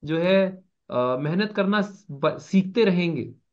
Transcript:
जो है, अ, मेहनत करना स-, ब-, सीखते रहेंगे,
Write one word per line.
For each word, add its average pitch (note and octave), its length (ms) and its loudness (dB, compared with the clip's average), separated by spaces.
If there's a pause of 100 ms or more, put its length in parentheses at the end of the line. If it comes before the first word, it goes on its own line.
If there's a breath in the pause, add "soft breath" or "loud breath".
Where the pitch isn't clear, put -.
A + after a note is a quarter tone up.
जो D#3+ 140 -2
है, F#3+ 440 2 (280)
अ, B2+ 300 0
मेहनत F#3 320 -2
करना G3+ 280 0
स-, - 300 -8
ब-, D3+ 280 -2
सीखते F#3+ 460 2
रहेंगे, E3+ 480 0 (200)